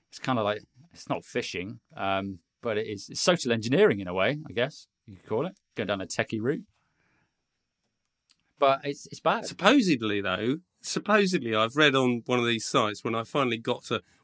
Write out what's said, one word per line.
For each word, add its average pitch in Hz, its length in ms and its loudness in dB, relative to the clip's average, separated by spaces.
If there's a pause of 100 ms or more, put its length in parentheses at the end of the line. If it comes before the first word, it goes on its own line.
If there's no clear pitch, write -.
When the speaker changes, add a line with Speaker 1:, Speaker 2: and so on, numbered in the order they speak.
Speaker 1:
It's - 100 -20
kinda 123 240 -2
like, 104 200 -2 (300)
it's - 160 -20
not 113 140 -4
phishing, 113 560 -6 (160)
um, 98 440 -2 (240)
but 107 160 -2
it 113 80 -4
is, 104 240 -10
it's 127 100 -8
social 170 320 2
engineering 120 480 4
in 92 80 -8
a 90 60 -6
way, 107 240 2 (100)
I - 40 -14
guess 123 340 -4 (200)
you 101 100 -20
could - 100 -20
call 123 200 -2
it, 180 120 -12 (160)
going 101 140 -6
down 98 120 -2
a 92 60 -8
techie - 340 -4
route. 139 240 -4 (1900)
But 139 260 6
it's, 143 220 -6
it's - 140 -16
bad. 190 260 0
Speaker 2:
Supposedly, 160 720 2
though, 101 380 -2 (220)
supposedly, 180 720 0
I've 113 220 2
read 147 180 6
on 127 320 2
one 123 120 2
of 120 80 2
these 117 180 0
sites 107 380 0
when 113 120 -2
I 113 100 -2
finally 123 340 -2
got 117 260 -4
to 113 180 -4 (220)